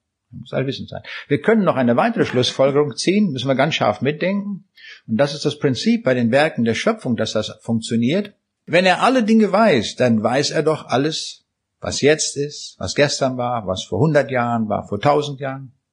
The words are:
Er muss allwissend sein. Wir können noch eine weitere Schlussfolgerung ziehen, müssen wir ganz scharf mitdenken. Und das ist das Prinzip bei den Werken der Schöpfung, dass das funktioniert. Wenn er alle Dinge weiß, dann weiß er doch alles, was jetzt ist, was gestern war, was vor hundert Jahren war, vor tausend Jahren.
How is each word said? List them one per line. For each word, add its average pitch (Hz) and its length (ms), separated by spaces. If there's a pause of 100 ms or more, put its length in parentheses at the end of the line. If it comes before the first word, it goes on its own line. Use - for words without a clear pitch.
(320)
Er - 60
muss - 160
allwissend 131 360
sein. 95 120 (260)
Wir 143 140
können 214 220
noch 151 120
eine 120 200
weitere 185 300
Schlussfolgerung 135 680
ziehen, 196 360
müssen 131 160
wir 135 80
ganz 143 200
scharf 113 260
mitdenken. 185 640 (420)
Und 110 100
das 147 160
ist 151 120
das 147 140
Prinzip 220 440
bei 131 100
den 120 180
Werken 143 320
der 113 100
Schöpfung, 165 420
dass 110 180
das - 280
funktioniert. 120 720 (320)
Wenn 180 200
er 180 180
alle 247 200
Dinge 214 280
weiß, 185 440
dann 113 280
weiß 131 280
er 156 120
doch 151 240
alles, - 580 (340)
was 90 220
jetzt 151 340
ist, 143 440
was - 160
gestern 139 420
war, 120 300
was 92 160
vor 98 160
hundert 143 320
Jahren 120 380
war, 98 180
vor 101 120
tausend 143 400
Jahren. 135 340 (200)